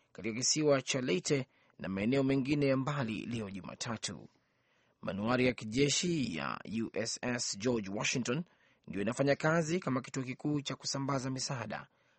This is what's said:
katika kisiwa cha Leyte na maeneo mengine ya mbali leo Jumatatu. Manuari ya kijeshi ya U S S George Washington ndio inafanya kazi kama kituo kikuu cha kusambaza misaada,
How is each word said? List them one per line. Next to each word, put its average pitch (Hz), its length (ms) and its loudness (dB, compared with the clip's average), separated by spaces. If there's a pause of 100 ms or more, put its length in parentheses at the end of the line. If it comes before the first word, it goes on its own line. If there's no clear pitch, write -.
(140)
katika 107 220 -6
kisiwa 139 460 4
cha 131 200 0
Leyte 143 460 2 (320)
na 80 100 -6
maeneo 113 340 4
mengine 139 420 2
ya 135 120 4
mbali 131 480 -2
leo 113 240 -4
Jumatatu. 98 800 -8 (720)
Manuari 120 440 2
ya 123 80 4
kijeshi 131 840 2
ya 69 220 -4 (240)
U 92 100 -4
S - 280 -4
S 120 380 -2
George 110 320 0
Washington 131 520 0 (440)
ndio 95 140 -2
inafanya 135 340 2
kazi 165 440 2
kama 131 220 -2
kituo - 220 -6
kikuu 143 380 -2
cha 135 140 -6
kusambaza 135 540 -2
misaada, 123 580 -4 (320)